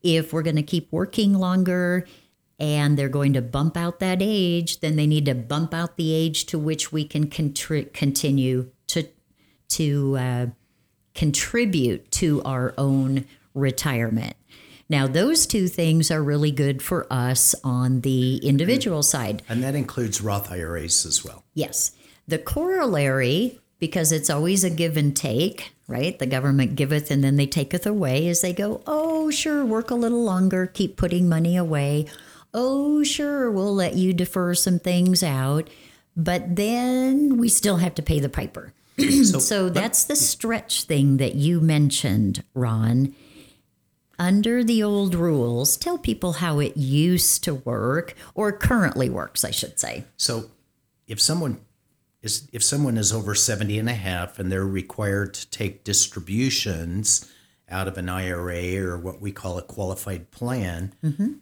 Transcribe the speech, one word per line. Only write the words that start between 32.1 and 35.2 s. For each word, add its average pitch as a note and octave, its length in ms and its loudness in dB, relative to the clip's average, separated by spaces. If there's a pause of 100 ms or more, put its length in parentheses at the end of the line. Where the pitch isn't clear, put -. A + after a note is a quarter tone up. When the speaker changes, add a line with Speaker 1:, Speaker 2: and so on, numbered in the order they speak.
Speaker 1:
Oh, C#4 500 2
sure, C#4+ 480 0
we'll G3+ 220 0
let F#3 220 0
you F#3 180 4
defer F3+ 400 0
some F3 260 2
things F3+ 440 2